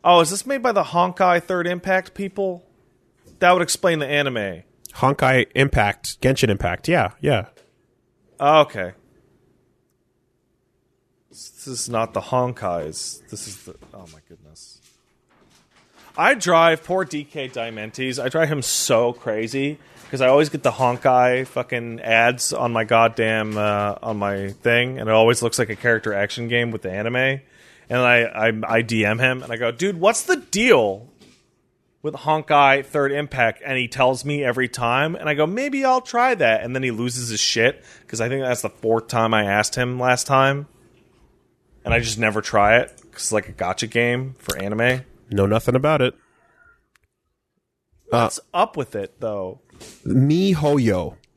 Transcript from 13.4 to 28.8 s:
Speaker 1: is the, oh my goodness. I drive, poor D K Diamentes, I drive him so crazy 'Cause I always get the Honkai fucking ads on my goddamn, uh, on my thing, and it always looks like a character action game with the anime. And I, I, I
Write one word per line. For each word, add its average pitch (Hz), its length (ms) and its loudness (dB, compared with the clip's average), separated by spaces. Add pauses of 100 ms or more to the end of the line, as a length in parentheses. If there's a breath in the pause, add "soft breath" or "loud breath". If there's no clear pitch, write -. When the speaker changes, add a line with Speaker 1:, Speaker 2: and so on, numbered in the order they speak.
Speaker 1:
is 95 160 -18
the, - 120 -20 (200)
oh 92 180 -20
my 78 60 -20 (100)
goodness. 80 500 -20 (1400 soft breath)
I 208 200 4
drive, 165 480 4
poor 185 220 -4
D 147 180 -8
K 143 260 -12
Diamentes, 120 760 -8
I 127 60 -2
drive 160 180 2
him 147 140 -2
so 120 520 0
crazy 120 680 -4 (320 loud breath)
'Cause 131 100 -4
I 127 60 4
always 143 220 6
get 143 120 -6
the 123 100 2
Honkai 127 760 2
fucking 117 540 -8
ads 117 520 2
on 120 180 -2
my 113 120 0
goddamn, 110 760 2
uh, 104 460 0
on 110 140 -6
my 98 320 -4
thing, 123 500 0
and 110 100 -4
it - 20 2
always 110 300 6
looks 117 160 -2
like 110 140 -2
a 104 40 -8
character 113 380 -2
action 104 340 -4
game 120 240 0
with 110 120 -10
the 92 80 -6
anime. 127 500 -2 (480 soft breath)
And 123 100 0
I, 120 260 4
I, 110 260 0 (260)
I 117 60 4